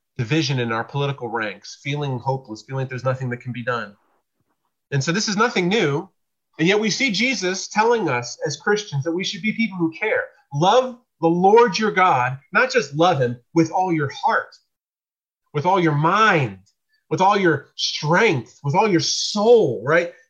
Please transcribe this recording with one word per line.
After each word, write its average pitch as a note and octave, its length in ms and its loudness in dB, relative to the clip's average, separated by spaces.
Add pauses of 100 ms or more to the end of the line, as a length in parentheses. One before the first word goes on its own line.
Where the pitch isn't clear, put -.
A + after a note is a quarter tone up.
(180)
division C3 420 0
in A#2 100 -2
our A2+ 140 -4
political C#3 440 -6
ranks, G#2+ 540 -8
feeling C#3+ 360 -6
hopeless, C3 440 -8
feeling C3+ 200 -8
like C3 80 -8
there's B2+ 140 -10
nothing B2+ 260 -4
that A#2+ 80 -6
can B2 140 -10
be A#2 120 -10
done. A2+ 320 -6 (960)
And C#3 120 0
so E3 100 -2
this G#3+ 160 -2
is F#3+ 100 -2
nothing G#3+ 300 0
new. F3+ 420 0 (480)
And D#3+ 80 2
yet G#3 140 2
we A3 80 0
see B3+ 220 -2
Jesus F#3 580 -4
telling A3 400 2
us B2 380 -4
as D3 100 -6
Christians G#3 480 -2
that E3 80 -4
we F#3 120 -4
should F#3 180 -8
be G#3+ 100 -2
people G#3+ 240 -4
who D#3+ 160 -2
care. G#3 320 -2 (300)
Love A3+ 440 2 (220)
the E3 80 2
Lord G3 500 4
your G#3+ 120 0
God, C#3+ 480 2 (120)
not A#3 200 2
just A3 240 -2
love E3 260 2
him, B2 180 -2 (140)
with D#3+ 180 2
all F#3 220 -2
your D3 180 -2
heart, - 460 -2 (960)
with D3 140 -2
all F#3 120 2
your D#3+ 160 2
mind, D#3+ 640 2 (500)
with D#3 100 -2
all G3 160 4
your E3 300 0 (100)
strength, E3 880 0
with C#3+ 100 -2
all G#3+ 140 4
your E3+ 120 4
soul, G3+ 840 2
right? E3+ 300 0 (160)